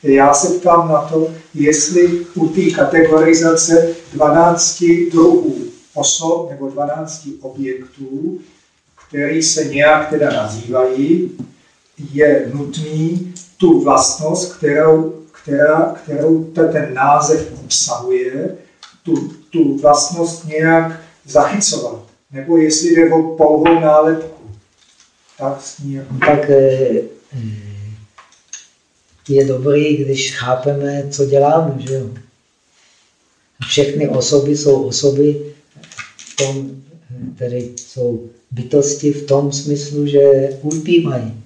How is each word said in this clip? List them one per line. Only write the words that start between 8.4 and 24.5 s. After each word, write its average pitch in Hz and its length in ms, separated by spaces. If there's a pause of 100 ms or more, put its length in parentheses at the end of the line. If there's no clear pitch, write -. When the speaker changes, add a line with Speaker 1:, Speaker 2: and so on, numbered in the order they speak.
Speaker 1:
který 156 340
se 156 220
nějak 147 460
teda 151 200
nazývají, 131 1000 (840)
je 139 420
nutný 156 800 (220)
tu 165 280
vlastnost, - 680
kterou, 156 600 (180)
která, 151 680
kterou 156 420
te-, - 240
ten 135 260
název - 580 (120)
obsahuje, - 920 (460)
tu, 151 280 (200)
tu 139 280
vlastnost 160 680
nějak 160 560 (260)
zachycovat. - 760 (300)
Nebo 143 240
jestli 156 380
jde 165 160
o 160 120
pouhou 160 580
nálepku. 156 680 (880)